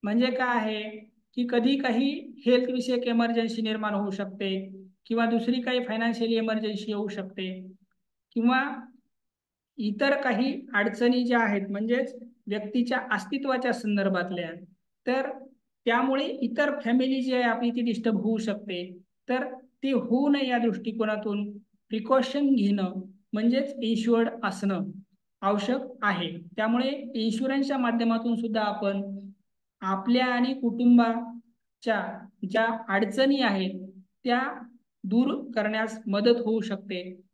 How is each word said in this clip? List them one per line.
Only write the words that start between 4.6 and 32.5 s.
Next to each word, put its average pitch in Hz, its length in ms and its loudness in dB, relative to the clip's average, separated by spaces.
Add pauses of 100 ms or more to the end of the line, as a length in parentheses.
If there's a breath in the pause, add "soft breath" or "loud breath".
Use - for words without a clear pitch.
किंवा 233 200 2
दुसरी 233 340 0
काही 247 240 -2
financial 226 460 -2
emergency 220 580 -2
येऊ 208 200 -4
शकते 185 640 -8 (640)
किंवा 262 520 0 (920)
इतर 277 440 2
काही 247 540 0
अडचणी 240 500 2
ज्या 240 160 4
आहेत 202 300 0
म्हणजेच 233 440 -2 (320)
व्यक्तीच्या 233 520 0 (140)
अस्तित्वाच्या 262 600 -2
संदर्भातल्या, 185 800 -2 (560)
तर 269 240 0 (540)
त्यामुळे 269 400 2
इतर 285 600 -2
family 254 380 2
जी 254 120 0
आहे 247 80 2
आपली 233 280 2
ती 240 100 -2
डिस्टर्ब 233 360 0
होऊ 214 200 0
शकते. 185 640 -6 (300)
तर 262 260 -2 (280)
ते 269 100 0
होऊ 247 360 2
नये 285 200 2
या 247 100 2
दृष्टिकोनातून 214 1000 -2
Precaution 262 960 0
घेणं 202 460 2 (320)
म्हणजेच 240 500 2
insured 226 460 2 (140)
असणं 196 420 -2 (560)
आवश्यक 208 360 0 (260)
आहे. 175 360 -2 (180)
त्यामुळे 233 320 2 (260)
इन्शुरन्सच्या 262 640 0
माध्यमातून 233 580 0
सुद्धा 226 260 -2
आपण 196 560 -2 (640)
आपल्या 220 460 2
आणि 247 280 0
कुटुंबाच्या 233 1700 2 (240)